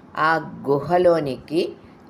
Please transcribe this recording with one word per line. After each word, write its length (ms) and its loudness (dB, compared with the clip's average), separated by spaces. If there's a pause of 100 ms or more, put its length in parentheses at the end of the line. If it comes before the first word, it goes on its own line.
(180)
ఆ 520 0
గుహలోనికి 1040 0 (360)